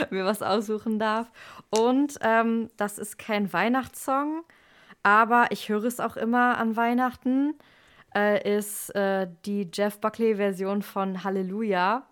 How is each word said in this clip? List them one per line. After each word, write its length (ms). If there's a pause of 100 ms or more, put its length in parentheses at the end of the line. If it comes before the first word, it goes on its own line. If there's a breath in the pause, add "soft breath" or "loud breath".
(100 loud breath)
mir 140
was 180
aussuchen 580
darf. 260 (440 loud breath)
Und, 500
ähm, 560
das 220
ist 200
kein 340
Weihnachtssong, 920 (580 loud breath)
aber 480
ich 200
höre 140
es 140
auch 200
immer 400
an 180
Weihnachten, 800 (600 soft breath)
äh, 440
ist, 360
äh, 340 (180)
die 260
Jeff 260
Buckley-Version 840
von 420
Halleluja. 880